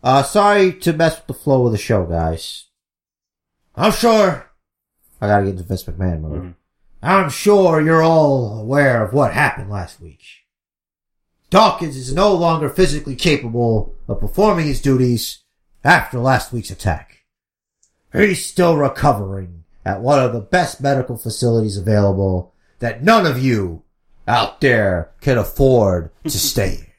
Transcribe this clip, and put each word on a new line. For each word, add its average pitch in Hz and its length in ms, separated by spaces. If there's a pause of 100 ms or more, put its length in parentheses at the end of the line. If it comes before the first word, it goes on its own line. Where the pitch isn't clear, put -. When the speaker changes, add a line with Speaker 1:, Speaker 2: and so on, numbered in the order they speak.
Speaker 1:
Uh, 135 200
sorry 202 500
to 165 200
mess 156 240
with - 100
the 131 60
flow 131 320
of 113 80
the 104 40
show, 98 280
guys. 82 600 (1080)
I'm 208 160
sure, 208 580 (720)
I 104 80
gotta 101 180
get 98 60
into 92 120
Vince 92 200
McMahon 87 380
mode. 78 100 (100)
Speaker 2:
Mm-hmm. 90 100 (520)
Speaker 1:
I'm 185 260
sure 185 520
you're 160 220
all 139 560
aware 123 440
of 104 100
what 127 200
happened 110 360
last 95 300
week. 80 220 (1300)
Dawkins 175 480
is 127 160
no 196 200
longer 160 360
physically 147 460
capable 120 800 (120)
of - 120
performing 175 480
his 135 140
duties 127 580 (440)
after 143 360
last 127 340
week's 110 180
attack. - 520 (920)
He's 196 320
still 170 320
recovering 98 880 (220)
at 98 160
one 135 180
of 123 140
the 117 80
best 175 400
medical 131 360
facilities 113 600
available 98 760 (260)
that 117 240
none 214 220
of 131 160
you 98 420 (440)
out 113 340
there 101 500 (100)
can 131 160
afford 101 720 (120)
to 156 60
Speaker 2:
<laughs> 104 100
Speaker 1:
stay - 360
in. - 100 (140)